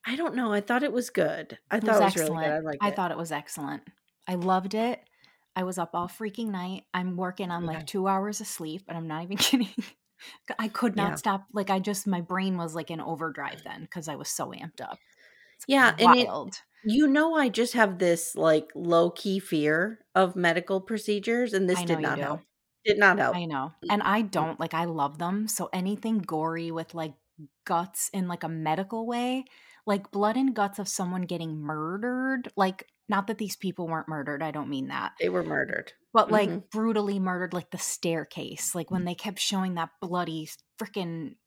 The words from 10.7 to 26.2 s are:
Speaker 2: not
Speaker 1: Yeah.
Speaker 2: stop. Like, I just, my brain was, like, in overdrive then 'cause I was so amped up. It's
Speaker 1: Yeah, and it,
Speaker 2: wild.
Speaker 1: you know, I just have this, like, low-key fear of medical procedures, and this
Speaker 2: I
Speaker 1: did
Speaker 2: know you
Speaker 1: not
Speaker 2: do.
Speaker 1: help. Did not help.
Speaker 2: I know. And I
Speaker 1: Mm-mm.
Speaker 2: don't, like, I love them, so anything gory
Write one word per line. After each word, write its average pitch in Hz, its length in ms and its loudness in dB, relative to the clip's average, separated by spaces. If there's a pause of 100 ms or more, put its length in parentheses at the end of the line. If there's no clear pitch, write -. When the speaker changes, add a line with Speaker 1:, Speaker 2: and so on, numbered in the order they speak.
Speaker 2:
not 202 140 2
Speaker 1:
Yeah. - 60 -4
Speaker 2:
stop. 196 360 -2
Like, 202 180 -2
I 190 100 4
just, 196 260 -2
my 185 140 2
brain 185 360 0
was, 170 200 -4
like, 160 160 -6
in 160 80 -6
overdrive 151 640 -6
then - 260 -12
'cause 160 180 -8
I 151 80 -6
was 143 120 -10
so 135 220 -4
amped - 300 -14
up. - 180 -10 (580)
It's - 100 -18
Speaker 1:
Yeah, 262 320 6
and 233 180 10
it, 247 120 2
Speaker 2:
wild. 135 300 -6 (260)
Speaker 1:
you 262 240 4
know, 302 260 4
I 285 140 4
just 226 260 0
have 202 240 4
this, 170 380 2
like, 156 400 4
low-key 175 640 4
fear 165 640 0 (100)
of 185 220 4
medical 175 440 2
procedures, 214 720 0
and 190 140 4
this 180 120 4
Speaker 2:
I 175 40 -4
Speaker 1:
did 170 100 2
Speaker 2:
know 160 40 0
you 151 80 -2
Speaker 1:
not 143 100 0
Speaker 2:
do. 160 60 -4
Speaker 1:
help. 151 180 -4 (440)
Did 208 140 2
not 196 200 8
help. 127 180 2
Speaker 2:
I 175 100 -4
know. 147 260 -4 (180)
And 208 140 4
I 208 180 4
Speaker 1:
Mm-mm. 202 80 -2
Speaker 2:
don't, 160 300 -2
like, 165 140 -4
I 165 100 0
love 151 340 -2
them, 196 300 -2
so - 240 -4
anything 208 460 -2
gory 165 520 -2